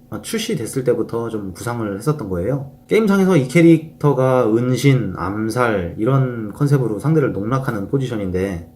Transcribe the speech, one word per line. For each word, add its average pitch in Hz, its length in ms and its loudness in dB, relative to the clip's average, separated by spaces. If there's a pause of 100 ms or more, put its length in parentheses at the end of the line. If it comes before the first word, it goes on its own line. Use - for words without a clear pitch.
(100)
아, 107 100 -8
출시됐을 139 640 -6
때부터 117 440 -2
좀 101 260 -8
구상을 113 420 -6
했었던 143 320 -4
거예요. 98 420 -4 (160)
게임상에서 196 500 2
이 123 120 2
캐릭터가 131 1040 4
은신, 123 640 2
암살 104 800 -2
이런 120 540 0
컨셉으로 127 480 0
상대를 139 320 2
농락하는 110 560 -4
포지션인데 98 880 -4